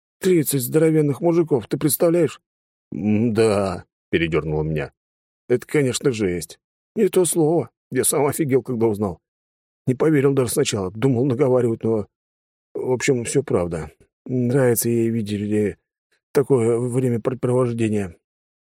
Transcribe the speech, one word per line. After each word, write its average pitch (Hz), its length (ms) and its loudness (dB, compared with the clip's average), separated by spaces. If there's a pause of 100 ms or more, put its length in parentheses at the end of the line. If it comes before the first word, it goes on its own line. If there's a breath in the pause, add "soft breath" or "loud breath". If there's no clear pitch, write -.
(200)
Тридцать 147 440 0
здоровенных 156 580 2
мужиков, 165 460 0
ты 143 100 -4
представляешь?» 165 640 0 (500)
«М-да», — 104 920 0 (240)
передёрнуло 78 540 -2
меня. 76 280 -4 (560)
«Это, 123 200 -2
конечно, 139 440 0
жесть. 90 480 -4 (360)
Не 214 120 2
то 180 180 2
слово. 160 440 0 (200)
Я 127 140 -2
сам 143 220 0
офигел, 135 380 0
когда 113 240 -2
узнал. 101 320 -2 (680)
Не 127 80 0
поверил 143 380 4
даже 127 180 0
сначала. 104 400 -2
Думал, 120 340 0
наговаривают, 127 580 0
но... 113 240 0 (680)
в - 180 -4
общем, 123 320 0
всё 131 200 -2
правда. 87 480 -4 (340)
Нравится 123 640 0
ей, 117 200 0
видели 104 360 -4
ли, 104 320 -2 (540)
такое 117 460 2
времяпрепровождение. 120 1400 -2 (480)